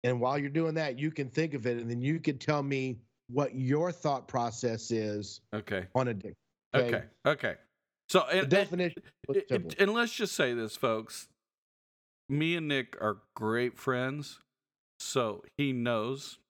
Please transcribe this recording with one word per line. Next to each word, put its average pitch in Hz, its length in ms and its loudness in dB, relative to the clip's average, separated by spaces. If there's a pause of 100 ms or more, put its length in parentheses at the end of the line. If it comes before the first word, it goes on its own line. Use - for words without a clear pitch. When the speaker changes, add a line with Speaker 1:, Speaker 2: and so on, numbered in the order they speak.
Speaker 1:
And 123 160 2
while 127 180 2
you're 143 120 -2
doing 160 240 0
that, 147 240 -2
you 151 120 0
can 139 200 -4
think 160 240 0
of 120 120 -2
it, 120 120 2
and 117 120 -4
then 120 120 -2
you 156 180 0
can 147 180 0
tell 147 240 0
me 131 360 -2 (300)
what 131 260 0
your 143 360 2
thought 147 380 -2
process 117 640 -2
is 104 500 -2 (140)
Speaker 2:
Okay. 101 400 -4
Speaker 1:
on 127 140 2
addiction. 101 280 -6 (380)
Okay? 131 140 4
Speaker 2:
Okay. 113 160 0 (200)
Okay. 139 320 2 (520)
So, 185 120 6 (100)
Speaker 1:
The 175 100 4
Speaker 2:
and, 143 100 0
Speaker 1:
definition 180 540 2
Speaker 2:
and, - 80 -20 (160)
Speaker 1:
was 139 80 0
Speaker 2:
and, - 120 2
Speaker 1:
simple. 170 300 0
Speaker 2:
and 196 160 4
let's 233 180 0
just 208 240 -2
say 131 180 2
this, 113 220 -4
folks. 110 520 -2 (1000)
Me 156 280 0
and 160 120 -4
Nick 135 320 -2
are 104 180 0 (160)
great 117 440 0
friends, 131 600 -2 (580)
so 113 460 0 (140)
he 143 140 2
knows 120 680 -2 (120)